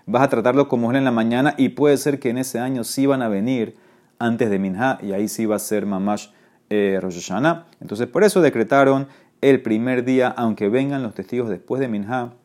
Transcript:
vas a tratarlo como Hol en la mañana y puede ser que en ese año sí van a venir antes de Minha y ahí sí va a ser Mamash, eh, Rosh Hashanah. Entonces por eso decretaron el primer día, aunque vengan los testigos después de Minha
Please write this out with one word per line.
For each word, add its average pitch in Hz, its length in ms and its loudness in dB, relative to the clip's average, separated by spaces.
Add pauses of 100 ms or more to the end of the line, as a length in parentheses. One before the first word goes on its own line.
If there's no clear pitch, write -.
vas 120 180 2
a 139 60 6
tratarlo 131 400 2
como 120 200 0
Hol 127 80 0
en 139 80 0
la 131 60 2
mañana 120 460 2
y 131 140 2
puede 143 260 4
ser 139 240 -2
que 127 100 -2
en 120 80 -2
ese 127 200 -6
año 127 260 -4
sí 139 220 0
van 135 160 2
a 113 60 0
venir 110 480 -2 (420)
antes 117 320 0
de 101 80 0
Minha 98 440 -2
y 101 100 -6
ahí 104 160 -2
sí 110 180 -4
va 107 100 0
a - 20 -4
ser 101 280 -4
Mamash, 101 420 -4 (420)
eh, 101 300 2
Rosh 90 140 -6
Hashanah. 101 520 -4 (140)
Entonces 117 260 -6
por 170 160 0
eso 196 180 4
decretaron 139 680 4 (320)
el 131 200 4
primer 123 440 0
día, 127 240 2
aunque 113 400 -2
vengan 135 340 0
los 107 120 -8
testigos 120 340 -6
después 107 320 -6
de 135 80 -2
Minha 120 460 -6 (100)